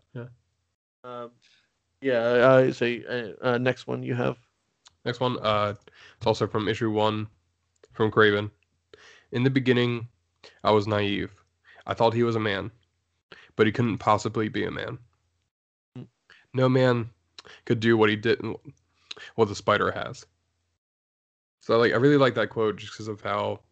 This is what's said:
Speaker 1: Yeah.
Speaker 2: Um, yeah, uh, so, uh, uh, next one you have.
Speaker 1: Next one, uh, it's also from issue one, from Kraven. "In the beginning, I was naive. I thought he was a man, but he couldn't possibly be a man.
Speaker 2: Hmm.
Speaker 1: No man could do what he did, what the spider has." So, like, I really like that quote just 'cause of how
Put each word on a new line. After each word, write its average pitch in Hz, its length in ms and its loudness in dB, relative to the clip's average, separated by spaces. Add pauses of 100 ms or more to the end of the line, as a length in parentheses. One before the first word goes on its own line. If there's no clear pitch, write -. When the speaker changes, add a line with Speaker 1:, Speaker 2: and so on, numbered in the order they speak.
(140)
Speaker 1:
Yeah. 123 140 -14 (760)
Speaker 2:
Um, 120 280 -14 (680)
yeah, 131 180 0
uh, 127 520 6
so, - 140 -2
uh, 120 600 -6
uh, 123 120 0
next 127 300 -2
one 127 160 -6
you 127 120 -6
have. 127 220 -2 (680)
Speaker 1:
Next 123 140 -6
one, 123 200 -2
uh, 104 360 -2 (420)
it's - 100 -6
also 110 200 0
from 107 200 -4
issue 110 240 -2
one, 107 360 0 (680)
from 110 180 0
Kraven. 104 400 2 (800)
"In 123 120 -2
the 135 60 4
beginning, 120 580 0 (560)
I 104 80 4
was 104 160 4
naive. 101 460 -4 (540)
I - 80 -2
thought 113 180 2
he 117 100 0
was 117 120 0
a 113 40 -2
man, 101 320 -4 (840)
but 113 100 4
he 110 80 2
couldn't 120 240 -2
possibly 110 520 -2
be 101 160 -6
a 90 60 -6
man. 120 280 -10 (960)
Speaker 2:
Hmm. 123 80 -16 (500)
Speaker 1:
No 131 160 2
man 127 400 2 (560)
could 117 140 0
do 117 180 4
what 107 140 6
he 107 40 0
did, 107 240 0 (960)
what 113 120 2
the 101 80 -6
spider 98 360 0
has." - 340 -10 (1400)
So, 113 180 2
like, 117 140 4
I - 40 2
really 143 200 4
like 127 180 2
that 107 140 -2
quote 107 280 -2
just 104 200 -16
'cause 107 100 -14
of 104 140 -10
how 104 400 -6 (100)